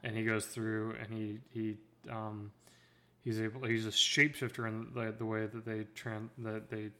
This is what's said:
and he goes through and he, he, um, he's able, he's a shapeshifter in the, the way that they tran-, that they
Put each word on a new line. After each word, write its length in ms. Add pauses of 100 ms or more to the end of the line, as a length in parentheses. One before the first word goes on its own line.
and 120
he 80
goes 220
through 560
and 120
he, 260 (120)
he, 260 (320)
um, 420 (720)
he's 160
able, 260
he's 200
a 60
shapeshifter 760
in 260
the, 240
the 80
way 220
that 180
they 200 (100)
tran-, 340 (100)
that 300
they 300